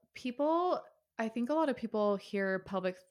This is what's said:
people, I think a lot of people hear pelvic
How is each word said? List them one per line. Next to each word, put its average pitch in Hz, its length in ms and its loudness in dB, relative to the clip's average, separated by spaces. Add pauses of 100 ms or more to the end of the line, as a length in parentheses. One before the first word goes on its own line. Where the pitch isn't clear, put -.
(140)
people, 311 680 0 (360)
I 226 100 0
think 240 220 -2
a 294 40 2
lot 320 140 4
of 240 80 0
people 208 400 2
hear 190 440 -2
pelvic 185 360 -2 (140)